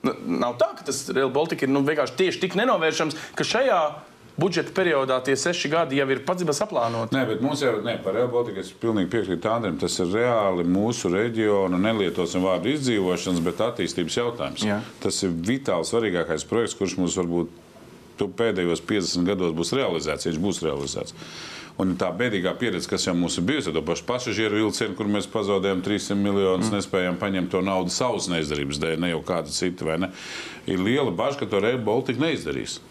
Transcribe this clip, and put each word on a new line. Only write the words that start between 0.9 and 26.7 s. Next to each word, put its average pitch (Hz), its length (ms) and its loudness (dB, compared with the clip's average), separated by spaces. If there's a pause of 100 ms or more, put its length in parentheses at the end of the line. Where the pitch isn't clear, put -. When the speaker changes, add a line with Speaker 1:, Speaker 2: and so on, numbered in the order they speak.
Speaker 1:
Rail 135 220 2
Baltica 151 340 0
ir, 135 80 2
nu, 139 100 4
vienkārši 139 340 0
tieši 185 240 2
tik 185 160 -2
nenovēršams, 165 600 2 (180)
ka 151 100 -2
šajā 233 360 4 (560)
budžeta 170 360 0
periodā 139 480 2
tie 135 160 2
seši 175 320 0
gadi 147 300 2
jau 139 100 4
ir 127 160 2
patiesībā 175 320 0
saplānoti. 117 560 0
Speaker 2:
Nē, 131 160 2
bet 107 160 0
mums 143 160 0
jau, 123 220 2
nē, 107 180 -2
par 95 160 -2
Rail 123 160 2
Balticu 104 300 0
es - 100 -12
pilnīgi 104 400 0
piekrītu 95 380 0
Andrim. 110 260 0
Tas - 240 -2
ir 87 80 2
reāli 104 560 2
mūsu 101 480 2
reģiona, 104 640 2
nelietosim 98 680 2
vārdu 92 300 2
izdzīvošanas, 95 720 2
bet 85 160 -2
attīstības 92 560 -2
jautājums. 120 480 -2
Speaker 1:
Jā. 104 140 0 (220)
Speaker 2:
Tas - 220 -2
ir 90 140 0
vitāli 98 480 0
svarīgākais 87 640 0
projekts, 110 300 0
kurš 92 180 -2
mums 90 240 0
varbūt 85 320 0 (640)
tu 104 120 0
pēdējos 90 520 0
piecdesmit 87 480 0
gados 92 240 0
būs 85 240 -2
realizēts, 78 500 -2
ja 85 60 0
viņš 78 80 -2
būs 95 200 0
realizēts. 69 540 -4 (640)
Un 95 180 2
tā 92 160 0
bēdīgā 95 480 0
pieredze, 95 300 -2
kas 95 160 0
jau 90 100 0
mums 85 240 0
ir 85 80 0
bijusi, 139 220 -2
ar 78 80 -2
to 76 40 -2
pašu 80 220 -2
pasažieru 110 560 0
vilcienu, 104 360 0
kur 104 120 -2
mēs 104 240 0
pazaudējam 98 480 2
trīssimt 101 400 0
miljonus, 98 480 2
Speaker 1:
Mm. 104 80 0